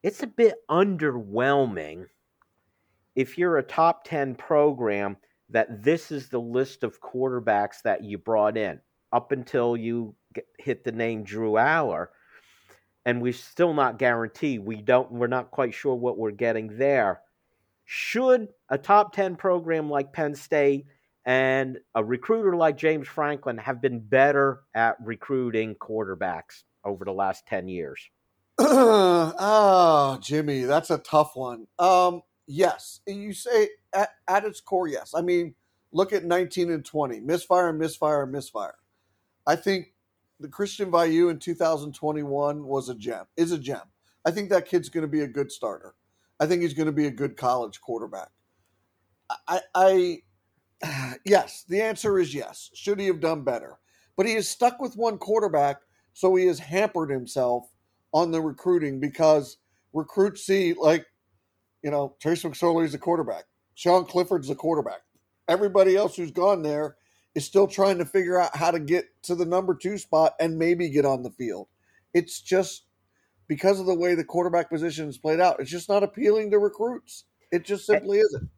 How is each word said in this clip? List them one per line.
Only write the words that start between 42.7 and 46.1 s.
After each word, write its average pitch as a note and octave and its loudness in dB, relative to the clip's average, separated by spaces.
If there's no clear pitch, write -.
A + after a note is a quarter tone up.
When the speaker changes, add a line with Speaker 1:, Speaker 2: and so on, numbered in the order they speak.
Speaker 2:
a B2+ -8
gem, G#2 -10
is E3 0
a E3 -4
gem. B2 -8
I D#3+ 2
think G3 -6
that F3+ 2
kid's F3 -2
gonna D#3 -4
be D3+ -2
a C#3+ -4
good C3+ -6
starter. F#2+ -10